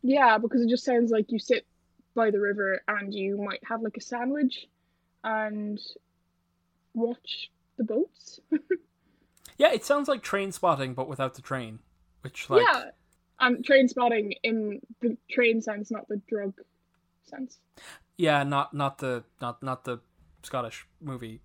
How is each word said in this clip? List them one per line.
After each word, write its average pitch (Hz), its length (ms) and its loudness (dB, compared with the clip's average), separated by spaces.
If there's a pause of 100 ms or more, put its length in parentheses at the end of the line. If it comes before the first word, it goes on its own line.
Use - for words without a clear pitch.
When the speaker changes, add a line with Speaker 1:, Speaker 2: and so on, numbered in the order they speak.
Speaker 1:
Yeah, 254 360 6
because 233 240 2
it 233 60 2
just 247 160 2
sounds 240 260 4
like 220 220 2
you 226 80 0
sit - 260 0 (480)
by 226 160 2
the 196 100 2
river 202 460 0
and 202 260 -4
you 196 240 -4
might 202 320 -6
have, 226 140 -4
like, 214 140 -6
a 208 40 -12
sandwich 254 680 -2 (560)
and 214 560 -4 (1120)
watch - 560 -6 (260)
the 226 80 -2
boats. - 600 -4
<laughs> - 60 -10 (1080)
Speaker 2:
Yeah, 311 140 6
it 233 140 -4
sounds 285 200 2
like 269 160 -2
Trainspotting, 170 720 -2
but 131 140 -6
without 131 240 -4
the - 80 -20
train. 117 380 -8 (420)
Which, - 300 -12
like, 427 100 8 (100)
Speaker 1:
Yeah, - 200 -2 (500)
and 247 240 2
Trainspotting 247 680 4 (100)
in 220 400 -2 (180)
the 233 160 -2 (140)
train 226 320 2
sense, 214 280 -8
not 220 180 -8
the 208 200 -6
drug 202 240 -4 (720)
sense. - 340 -14 (600)
Speaker 2:
Yeah, 151 240 4
not, 143 320 -2
not 139 240 -4
the, 127 260 -4 (160)
not, 120 220 -10
not 135 220 -8
the 120 160 -6 (420)
Scottish - 440 -8 (140)
movie 120 440 -12